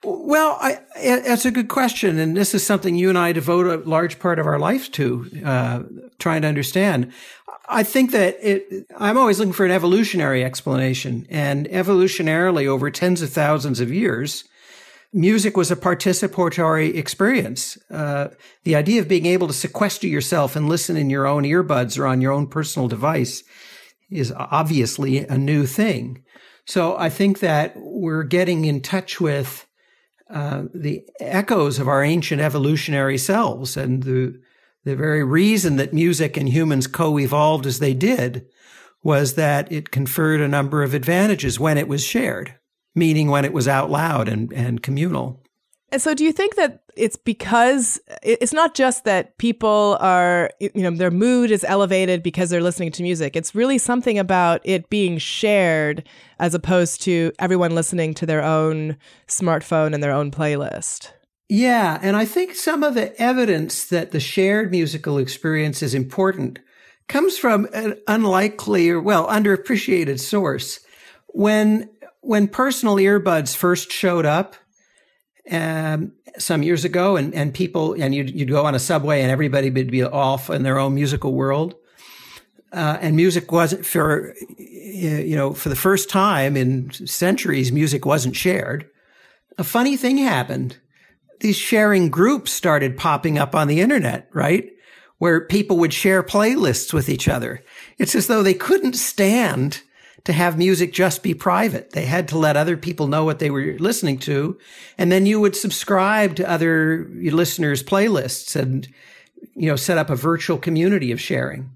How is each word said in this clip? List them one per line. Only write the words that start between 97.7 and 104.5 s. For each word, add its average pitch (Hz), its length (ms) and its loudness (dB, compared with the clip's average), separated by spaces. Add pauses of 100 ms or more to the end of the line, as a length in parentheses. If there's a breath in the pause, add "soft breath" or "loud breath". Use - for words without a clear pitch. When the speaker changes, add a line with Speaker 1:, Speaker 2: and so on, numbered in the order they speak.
Speaker 1:
It's - 180 0
as 208 120 0
though 220 160 4
they 190 100 4
couldn't 285 400 0
stand 190 880 0 (420 soft breath)
to 180 100 0
have 170 220 2
music 180 380 2
just 180 300 0
be 180 100 -2
private. 185 600 -2
They 156 120 -4
had 160 220 0
to 151 100 -4
let 151 180 4
other 156 220 0
people 156 300 -4
know 151 180 0
what 156 140 -2
they 151 100 0
were 143 300 -4
listening 170 400 -2
to. 147 360 -2 (440 loud breath)